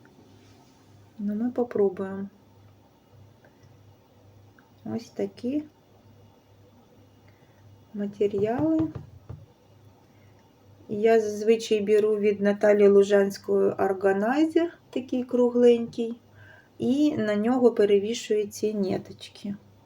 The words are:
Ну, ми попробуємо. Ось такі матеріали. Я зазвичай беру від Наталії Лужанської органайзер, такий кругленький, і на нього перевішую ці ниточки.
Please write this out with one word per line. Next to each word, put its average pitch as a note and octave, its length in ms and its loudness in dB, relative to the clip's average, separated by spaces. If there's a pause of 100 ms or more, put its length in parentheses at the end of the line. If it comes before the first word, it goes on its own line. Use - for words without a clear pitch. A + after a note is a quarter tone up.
(1200)
Ну, G#3 160 -6
ми A#3 160 -4
попробуємо. G3 760 -4 (2500)
Ось A3 260 -10
такі B3 540 -8 (2250)
матеріали. G#3+ 960 -2 (2000)
Я A3 320 4
зазвичай G#3+ 600 0
беру G#3 360 2
від G3+ 240 0
Наталії G3+ 480 4
Лужанської G3 840 2
органайзер, G3+ 1080 0 (120)
такий B3+ 340 -6
кругленький, A#3+ 960 0 (580)
і C#4 380 0
на G#3+ 200 -2
нього A#3+ 340 2
перевішую G#3 760 0
ці G#3+ 280 -6
ниточки. G3 800 -8 (320)